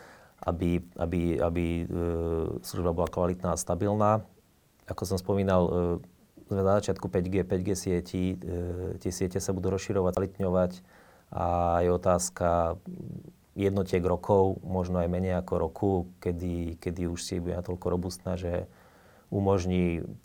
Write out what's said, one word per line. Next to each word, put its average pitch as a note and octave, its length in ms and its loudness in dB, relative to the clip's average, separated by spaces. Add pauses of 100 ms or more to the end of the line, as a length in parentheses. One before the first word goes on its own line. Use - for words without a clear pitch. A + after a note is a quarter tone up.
(400)
aby, F2 400 0 (160)
aby, E2+ 400 0
aby, E2+ 300 2 (180)
e, - 20 -4 (760)
služba F2 320 -2
bola E2+ 160 0
kvalitná F2+ 400 0
a E2 80 -2
stabilná. G#2 640 2 (640)
Ako - 160 -6
som F#2 160 -2
spomínal, F#2+ 480 2
e, - 40 0 (760)
sme G2 160 0
na G2 160 6
začiatku F#2+ 320 -4
päť F2+ 160 0
G, F#2 160 -4
päť F#2 180 0
G F#2 140 -2
sietí, F2+ 580 -2
e, F2 680 -6
tie F#2 80 -2
siete F#2 320 -2
sa - 80 -2
budú F#2+ 240 -2
rozširovať, F#2 400 0
kvalitňovať F#2 560 2 (640)
a F2 100 -2 (380)
je F2+ 80 4
otázka F2 880 2 (800)
jednotiek G2 400 2
rokov, F#2+ 640 2
možno F2+ 400 0
aj F2 80 0
menej F2+ 320 0
ako F#2 160 -4
roku, E2 320 0 (320)
kedy, E2+ 560 -4
kedy F2+ 320 -4
už F2 80 -6
sieť F#2 240 -4
bude F2 160 -4
natoľko F2+ 320 -8
robustná, F2+ 480 -4
že F2 320 -4 (580)
umožní F2+ 720 2 (240)